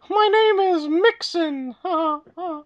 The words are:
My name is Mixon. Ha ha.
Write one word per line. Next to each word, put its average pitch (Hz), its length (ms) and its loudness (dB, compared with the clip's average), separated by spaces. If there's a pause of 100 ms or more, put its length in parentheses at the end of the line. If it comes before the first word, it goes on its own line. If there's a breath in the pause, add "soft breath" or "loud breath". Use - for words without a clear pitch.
(100)
My 427 220 2
name 427 280 4 (140)
is 302 140 -2
Mixon. 311 840 -2 (100)
Ha 320 400 -2 (140)
ha. 330 300 -8